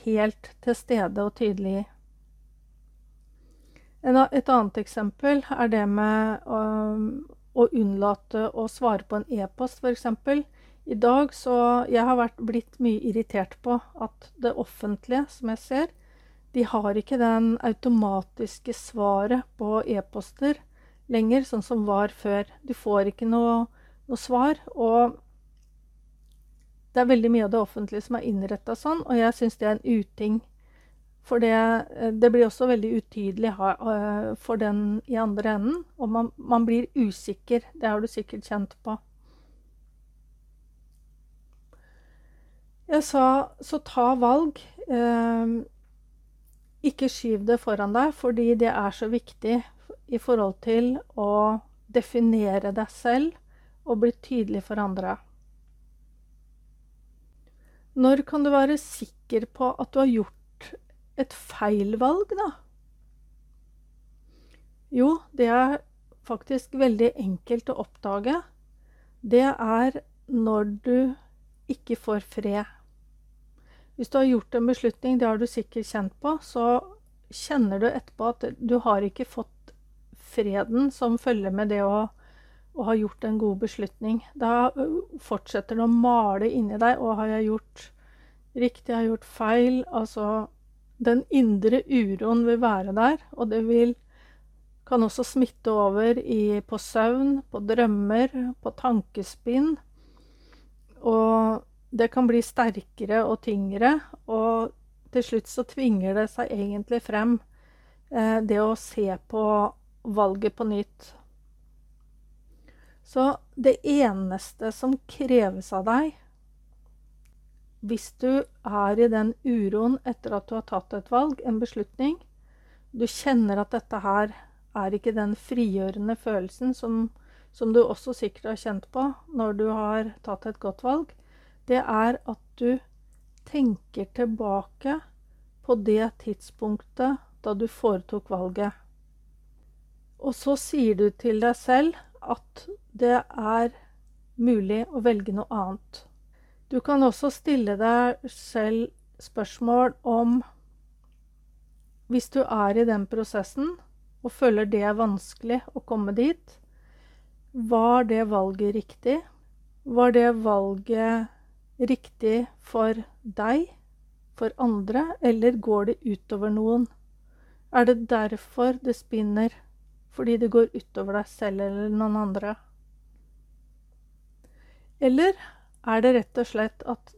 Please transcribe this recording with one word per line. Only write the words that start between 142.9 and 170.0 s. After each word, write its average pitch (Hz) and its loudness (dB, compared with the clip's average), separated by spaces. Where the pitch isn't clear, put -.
det 240 4
er 226 -2
mulig 220 2
å 277 -6
velge 208 2
noe 208 -4
annet. 196 -8
Du 254 -2
kan 277 2
også 262 0
stille 240 -2
deg 240 0
selv 226 -4
spørsmål 240 0
om, 233 2
hvis 240 -2
du 269 0
er 208 0
i 233 2
den 208 0
prosessen 226 -6
og 240 -8
føler 214 2
det 208 0
er 208 0
vanskelig 226 -4
å - -14
komme 208 -4
dit, 285 -2
var 233 4
det 226 2
valget 196 0
riktig? 262 -2
Var 247 4
det 240 6
valget 220 -2
riktig 240 -2
for 220 -2
deg, 233 -2
for - -6
andre, 233 -2
eller 233 2
går 208 0
det - -4
utover 208 -4
noen? 226 0
Er 240 6
det 233 2
derfor 240 -2
det 247 -2
spinner? 214 -2